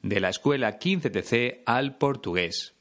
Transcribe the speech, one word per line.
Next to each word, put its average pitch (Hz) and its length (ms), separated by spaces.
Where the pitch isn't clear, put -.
de 101 180
la 92 80
escuela 123 500
quince 175 320
T 117 120
C 120 440
al 135 300
portugués. 90 840